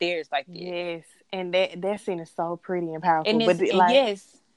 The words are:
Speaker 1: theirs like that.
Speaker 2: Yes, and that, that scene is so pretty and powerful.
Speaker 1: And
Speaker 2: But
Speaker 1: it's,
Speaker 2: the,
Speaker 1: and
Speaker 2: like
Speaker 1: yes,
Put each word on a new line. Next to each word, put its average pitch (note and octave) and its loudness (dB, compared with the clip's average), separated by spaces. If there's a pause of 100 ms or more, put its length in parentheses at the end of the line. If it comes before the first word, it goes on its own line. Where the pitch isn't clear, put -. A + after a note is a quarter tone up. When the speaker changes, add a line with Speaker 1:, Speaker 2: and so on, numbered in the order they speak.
Speaker 1:
theirs F3 -4
like C#3 -4
that. F3 -18
Speaker 2:
Yes, F3 -8 (280)
and F3+ -6
that, F3+ 2
that G3 -2
scene F#3 -4
is E3 -12
so E3+ -4
pretty F3 -6
and D#3+ -10
powerful. E3 2
Speaker 1:
And A3+ 2
Speaker 2:
But G3+ 4
Speaker 1:
it's, F3 4
Speaker 2:
the, F#3 2
Speaker 1:
and F#3 2
Speaker 2:
like F#3 6
Speaker 1:
yes, A#3 0 (200)